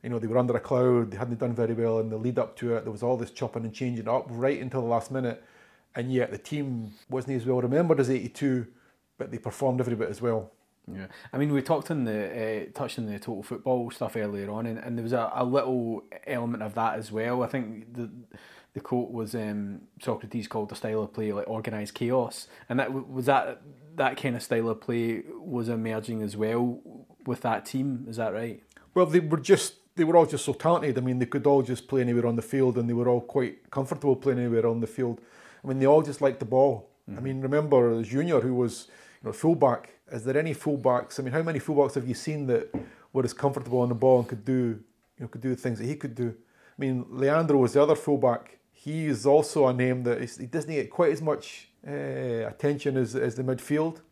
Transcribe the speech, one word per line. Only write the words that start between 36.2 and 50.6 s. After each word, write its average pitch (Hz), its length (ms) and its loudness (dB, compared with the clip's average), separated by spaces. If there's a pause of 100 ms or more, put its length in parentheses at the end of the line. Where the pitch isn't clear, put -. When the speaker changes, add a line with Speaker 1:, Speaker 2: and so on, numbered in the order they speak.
Speaker 1:
liked 135 180 4
the 127 60 -4
ball. 127 460 4 (180)
Speaker 2:
Mm-hmm. 110 100 -10
Speaker 1:
I - 20 -8
mean, 135 200 -4
remember 131 600 4
Junior, 139 360 2
who 123 160 0
was, 123 320 -2 (340)
you - 60 -10
know, 107 60 -6
fullback. 147 600 2 (140)
Is 117 140 -8
there 131 140 0
any 156 180 0
fullbacks? 127 640 0
I 135 40 -4
mean, 127 100 -4
how 160 80 0
many 160 180 -2
fullbacks 147 360 2
have 127 120 -2
you 127 60 -4
seen 147 340 -6
that 117 260 0 (380)
were 131 140 0
as 123 80 -4
comfortable 127 480 0
on 123 80 2
the 123 60 0
ball 127 240 6
and 117 100 -2
could 107 160 -8
do, 123 340 0 (380)
you - 20 -20
know, 123 80 -10
could 117 140 -14
do 131 80 -4
the 127 120 -2
things 117 180 -4
that 110 60 -6
he 143 100 -4
could 131 200 -10
do? 120 140 -2
I - 520 -16
mean, 127 280 -2
Leandro 143 480 2
was 123 160 6
the 143 100 8
other 151 120 6
fullback. 127 640 0 (120)
He 156 360 -6
is 120 180 -2
also 147 420 6
a 127 60 4
name 127 300 0
that 120 180 0
is, - 160 -8
he 127 80 -8
doesn't 151 260 -6